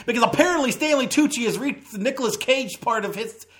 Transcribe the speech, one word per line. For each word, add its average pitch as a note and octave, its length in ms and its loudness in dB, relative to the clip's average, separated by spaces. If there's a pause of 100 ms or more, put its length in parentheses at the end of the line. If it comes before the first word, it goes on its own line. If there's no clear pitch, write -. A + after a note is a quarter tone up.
because A#3+ 180 0
apparently D4 500 2
Stanley C#4+ 340 0
Tucci C#4 380 2
has G#3+ 140 0
reached B3+ 340 -6
the G#3+ 60 -10
Nicolas B3+ 380 -2
Cage B3+ 440 -2
part A3 240 -2
of F#3+ 100 -6
his - 320 -10 (140)